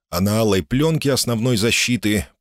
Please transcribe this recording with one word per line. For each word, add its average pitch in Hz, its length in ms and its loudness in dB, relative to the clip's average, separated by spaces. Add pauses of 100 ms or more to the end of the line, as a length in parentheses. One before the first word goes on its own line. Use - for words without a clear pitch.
(100)
а 90 100 -4
на 104 200 2
алой 98 220 2
плёнке 143 500 0
основной 120 440 0
защиты 107 680 0 (140)